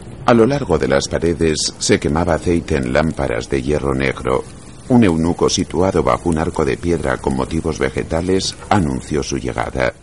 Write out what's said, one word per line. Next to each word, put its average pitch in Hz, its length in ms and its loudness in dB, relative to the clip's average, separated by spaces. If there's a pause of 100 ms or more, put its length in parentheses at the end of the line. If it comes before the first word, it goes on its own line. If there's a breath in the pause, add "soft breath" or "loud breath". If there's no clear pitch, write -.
(260)
A 123 80 6
lo 113 140 6
largo 127 320 0
de 65 80 0
las 69 200 2
paredes 82 720 0
se 101 220 2
quemaba 82 340 0
aceite 85 420 0
en 65 160 -2
lámparas 67 600 0
de 69 100 0
hierro 67 320 0
negro. 65 500 0 (460)
Un 123 140 6
eunuco 82 440 4
situado 90 540 0
bajo 62 260 2
un 80 120 0
arco 80 260 0
de 64 120 0
piedra 71 400 0
con 67 180 -2
motivos 76 420 -2
vegetales 85 760 -2 (140)
anunció 71 520 0
su 69 160 -4
llegada. 58 640 -2